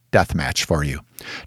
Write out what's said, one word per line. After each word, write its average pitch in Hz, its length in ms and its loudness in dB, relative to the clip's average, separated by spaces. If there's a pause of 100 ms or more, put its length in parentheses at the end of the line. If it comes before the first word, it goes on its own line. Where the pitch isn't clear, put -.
(120)
death 104 220 4
match - 300 -2
for 151 220 2
you. 135 160 -4 (460)